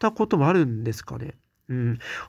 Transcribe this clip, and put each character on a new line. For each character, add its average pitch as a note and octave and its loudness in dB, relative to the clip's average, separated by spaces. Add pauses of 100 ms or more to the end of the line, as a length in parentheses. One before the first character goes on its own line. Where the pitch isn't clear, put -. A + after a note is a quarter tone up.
た A3 2
こ A3 0
と G#3 2
も C#3+ 4
あ F3+ 4
る E3+ 4
ん A2+ -4
で A#2 -2
す - -10
か B2+ -12
ね。 - -10 (360)
う B2+ -2
ん。 A#2+ 0 (300)